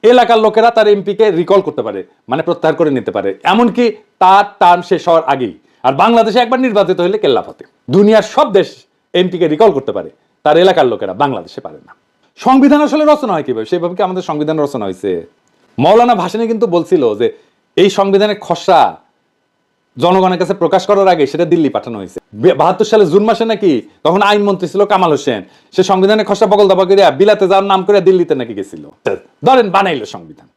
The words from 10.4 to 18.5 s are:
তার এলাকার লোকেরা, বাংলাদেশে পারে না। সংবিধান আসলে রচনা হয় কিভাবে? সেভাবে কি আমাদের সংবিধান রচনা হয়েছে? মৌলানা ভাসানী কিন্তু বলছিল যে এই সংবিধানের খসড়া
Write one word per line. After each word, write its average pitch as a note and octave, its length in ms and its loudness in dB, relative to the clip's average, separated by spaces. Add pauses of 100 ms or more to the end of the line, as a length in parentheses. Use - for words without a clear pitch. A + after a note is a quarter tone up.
তার D3+ 140 2
এলাকার F3 280 2
লোকেরা, G#2 280 -4
বাংলাদেশে A2+ 480 -6
পারে D#2 160 -18 (100)
না। - 80 -20 (400)
সংবিধান C4 460 2
আসলে D4+ 240 0
রচনা D4 280 0
হয় D#3 100 -4
কিভাবে? A2 220 -6
সেভাবে F3 300 -4
কি G#3 80 -2
আমাদের F#3 180 -4
সংবিধান D3+ 380 -4
রচনা C#3 260 -4
হয়েছে? F#2 440 -6 (500)
মৌলানা A3 360 4
ভাসানী G3+ 320 -6
কিন্তু A3+ 200 -2
বলছিল D#3+ 480 0
যে A2 220 -2 (380)
এই F#3+ 140 2
সংবিধানের G3 500 0
খসড়া D#3+ 580 0 (1000)